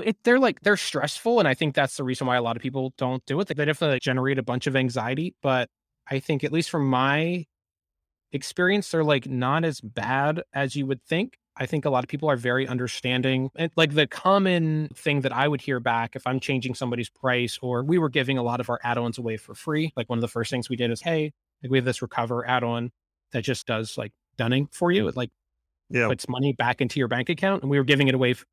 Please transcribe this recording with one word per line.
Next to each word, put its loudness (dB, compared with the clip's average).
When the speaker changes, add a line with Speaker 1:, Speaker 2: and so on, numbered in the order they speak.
Speaker 1:
it, -2
they're, 4
like, 2
they're 4
stressful. -2
And 4
I 4
think 0
that's 0
the -4
reason -2
why 2
a 2
lot -2
of -8
people -4
don't -2
do -2
it. -4
They -6
definitely, 0
like, -2
generate 2
a 0
bunch -2
of 2
anxiety. 0
But 2
I -2
think, -2
at -2
least 0
from 0
my 2
experience, 0
they're, 2
like, 2
not 0
as -2
bad -2
as -2
you -2
would -4
think. -2
I -4
think -2
a 0
lot 2
of -12
people -2
are 4
very 0
understanding. 0
And, -2
like, 4
the 4
common 2
thing 0
that -2
I 2
would 0
hear -2
back 0
if -12
I'm 0
changing -2
somebody's -4
price, 0
or -2
we 2
were 2
giving 0
a 0
lot 0
of -4
our -2
add-ons -2
away -4
for -18
free. -4
Like, -4
one -2
of 0
the -2
first -4
things -4
we -2
did 0
is, -6
"Hey, -2
like, -8
we 4
have 2
this -2
Recover -2
add-on 0
that -2
just -4
does, -4
like, -8
dunning 0
for 0
you." 2
It, -4
like, -4
Speaker 2:
Yeah. 2
Speaker 1:
puts -2
money 0
back 0
into -2
your 2
bank -2
account, 0
and -4
we 2
were 4
giving 6
it 4
away 4
f-, -4